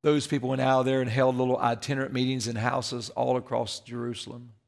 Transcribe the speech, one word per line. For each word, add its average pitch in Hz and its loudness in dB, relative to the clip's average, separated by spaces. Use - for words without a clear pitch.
Those 151 4
people 127 -2
went 131 0
out 131 4
of 127 2
there 131 2
and 123 -2
held 131 4
little 127 2
itinerant 135 -2
meetings 127 0
in 117 -4
houses 120 -2
all 127 0
across 120 -4
Jerusalem. 120 -10